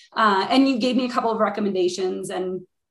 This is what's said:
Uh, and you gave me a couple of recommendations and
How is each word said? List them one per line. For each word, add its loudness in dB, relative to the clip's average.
Uh, 2
and 4
you 0
gave 0
me 2
a -2
couple 0
of -2
recommendations -2
and -6